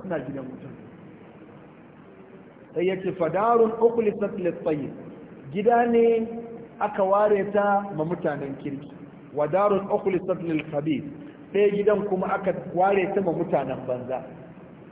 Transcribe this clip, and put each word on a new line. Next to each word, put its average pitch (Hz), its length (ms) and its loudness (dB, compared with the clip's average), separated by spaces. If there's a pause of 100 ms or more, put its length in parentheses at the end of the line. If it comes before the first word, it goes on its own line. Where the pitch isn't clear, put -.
suna 175 180 -4
gidan 139 260 -8
wuta. 127 220 -14 (2000)
Sai 170 120 0
ya 190 160 0
ce, 185 100 -4
"Fadarun 220 680 2
ukhlisat 226 580 2
lit-tayyib." 160 540 -2 (600)
Gida 233 340 4
ne 233 420 4 (500)
aka 208 260 0
ware 202 480 4
ta 202 300 4 (140)
ma 156 80 0
mutanen 147 580 -4
kirki. 139 280 -10 (440)
"Wa 147 140 2
darun 196 420 2
ukhlisat 185 520 0
lil-khabith." 151 640 -2 (480)
Sai 202 200 4
gidan 202 340 2
kuma 185 200 -2
aka 190 280 -2 (180)
ware 190 420 2
ta 202 60 2
ma 180 120 0
mutanen 147 540 -2
banza. 123 360 -4 (680)